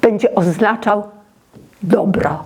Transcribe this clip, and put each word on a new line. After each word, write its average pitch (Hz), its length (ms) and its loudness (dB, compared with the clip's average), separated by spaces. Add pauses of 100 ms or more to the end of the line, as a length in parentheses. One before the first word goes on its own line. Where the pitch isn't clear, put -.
będzie 214 340 2
oznaczał 208 720 0 (760)
dobro. 180 640 0